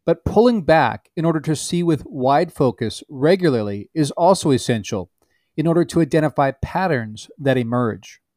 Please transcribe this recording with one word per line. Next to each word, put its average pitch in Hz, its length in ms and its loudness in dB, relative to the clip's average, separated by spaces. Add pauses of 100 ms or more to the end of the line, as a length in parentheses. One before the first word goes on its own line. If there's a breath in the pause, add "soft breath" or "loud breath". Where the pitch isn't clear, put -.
But 170 180 -2
pulling 226 380 2
back 135 540 0
in 160 100 -2
order 160 140 0
to 156 140 -2
see 175 280 -4
with 165 240 0
wide 147 440 0
focus 117 600 -4
regularly 131 840 0
is 151 200 0
also 175 400 2
essential 110 580 -2 (440)
in 151 120 -2
order 170 180 2
to 165 160 -2
identify 151 520 0
patterns 131 840 -4
that 135 220 0
emerge. 117 640 -4 (140)